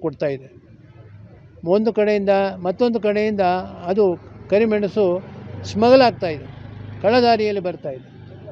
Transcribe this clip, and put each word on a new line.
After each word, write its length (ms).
ಕೊಡ್ತಾ 320
ಇದೆ. 120
ಒಂದು 240
ಕಡೆಯಿಂದ 340
ಮತ್ತೊಂದು 400
ಕಡೆಯಿಂದ 380
ಅದು 160
ಕರಿಮೆಣಸು 520
ಸ್ಮಗಲ್ 360
ಆಗ್ತಾ 280
ಇದೆ, 120
ಕಳ್ಳದಾರಿಯಲ್ಲಿ 640
ಬರ್ತಾ 300
ಇದೆ. 100